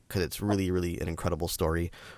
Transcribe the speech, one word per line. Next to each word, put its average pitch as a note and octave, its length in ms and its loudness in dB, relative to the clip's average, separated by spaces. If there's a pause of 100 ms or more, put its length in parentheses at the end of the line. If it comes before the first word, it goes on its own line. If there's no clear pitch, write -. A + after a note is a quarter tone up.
'cause F#2+ 140 0
it's - 180 -2
really, G2 300 2
really F2 300 0
an F2 80 -2
incredible E2+ 400 0
story. E2+ 420 0 (280)